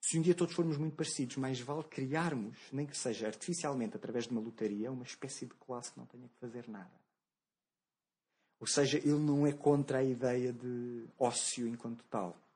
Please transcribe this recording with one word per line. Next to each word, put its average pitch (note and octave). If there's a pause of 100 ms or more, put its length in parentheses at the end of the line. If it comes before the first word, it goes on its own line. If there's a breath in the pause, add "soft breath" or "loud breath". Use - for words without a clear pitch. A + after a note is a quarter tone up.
Se -
um E3
dia F3
todos E3+
formos E3
muito D#3
parecidos, C#3
mais C3
vale D3
criarmos, C#3 (140)
nem C#3+
que C#3+
seja A2
artificialmente, B2+
através A#2
de A#2+
uma A#2
lotaria, A2
uma B2+
espécie -
de B2
classe -
que -
não A#2+
tenha B2
que -
fazer A#2+
nada. G2+ (1700)
Ou A2
seja, C#3+
ele D3
não D3
é C#3+
contra C#3+
a C3
ideia B2
de A#2+ (120)
ócio A#2+
enquanto A#2
tal. F#2 (200)